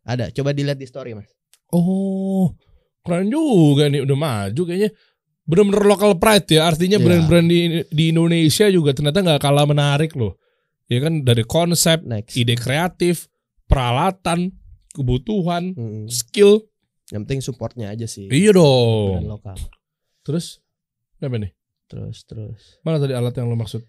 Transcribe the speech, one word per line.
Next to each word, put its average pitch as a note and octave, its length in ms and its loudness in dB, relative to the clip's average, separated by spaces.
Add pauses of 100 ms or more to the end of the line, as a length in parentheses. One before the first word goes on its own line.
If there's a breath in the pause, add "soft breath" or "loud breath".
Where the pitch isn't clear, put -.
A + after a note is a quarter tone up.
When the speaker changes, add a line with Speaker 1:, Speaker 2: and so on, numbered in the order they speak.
Speaker 1:
Ada. A#2+ 300 -6
Coba C#3 220 -4
dilihat C#3+ 240 -4
di C3+ 100 -14
story, C3 260 -14
Mas. G#2 160 -16 (400)
Speaker 2:
Oh, F#3+ 840 -2 (480)
keren F3 260 -4
juga F#3+ 580 4
nih, C#3+ 140 0
udah C#3 160 0
maju A#2+ 480 -4
kayaknya. F#3 260 -2 (520)
Bener-bener G3+ 420 2
local G3+ 320 4
pride G#3 320 2
ya, D#3+ 160 4
artinya F3 320 2
Speaker 1:
Iya. E3+ 80 2
Speaker 2:
brand-brand E3+ 420 4
di, E3+ 140 4 (240)
di D#3+ 240 0
Indonesia E3 580 2
juga E3+ 260 2
ternyata D3 280 -2
nggak D#3+ 220 2
kalah C#3+ 240 2
menarik D3 480 0
loh. G#2+ 260 -6 (440)
Ya B2 160 -2
kan, D#3+ 200 -2
dari A#2+ 220 2
konsep, E3 580 0
Speaker 1:
Next. G#2+ 320 -10
Speaker 2:
ide A#2 220 0
kreatif, E3 720 -2 (400)
peralatan, E3+ 880 -2 (380)
kebutuhan, E3+ 800 -4
Speaker 1:
Mm-mm. G#2+ 340 -10
Speaker 2:
skill. G3+ 640 2 (400)
Speaker 1:
Yang G#2+ 180 -10
penting C3+ 160 -6
supportnya A#2 460 -10
aja A2 160 -10
sih. G#2 220 -14
Speaker 2:
Iya F3 280 4
dong. A#2 640 4
Speaker 1:
Brand E2+ 120 -6
lokal. G2+ 260 -14 (640)
Speaker 2:
Terus, - 440 -8 (540)
apa C#3 160 -6
nih? G#2 180 -6 (320)
Speaker 1:
Terus, A2 400 -14
terus. - 560 -18
Speaker 2:
Mana D#3+ 180 -4
tadi C#3 140 -2
alat B2 220 -4
yang A#2+ 140 -6
lo A#2 100 -2
maksud? A2+ 300 -8